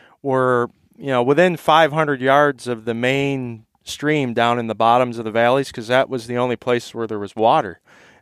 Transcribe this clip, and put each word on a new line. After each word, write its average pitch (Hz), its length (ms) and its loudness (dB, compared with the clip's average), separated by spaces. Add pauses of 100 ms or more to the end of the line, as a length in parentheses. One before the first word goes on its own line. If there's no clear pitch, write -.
(200)
were, 127 480 0 (300)
you - 80 -12
know, 127 160 0
within 156 340 2
five 156 360 2
hundred 147 280 -2
yards 135 460 2
of 113 200 -6
the 117 80 -4
main 127 720 -4 (180)
stream 143 500 -2
down 120 240 0
in 117 80 -4
the 110 80 -6
bottoms 117 420 2
of 117 80 -10
the 110 60 -6
valleys, 120 400 2
'cause 113 180 -12
that 127 220 2
was 117 160 -8
the 120 100 -6
only 123 200 -2
place 123 380 -4
where 113 120 -8
there 107 140 -8
was 101 160 -12
water. 110 440 0 (420)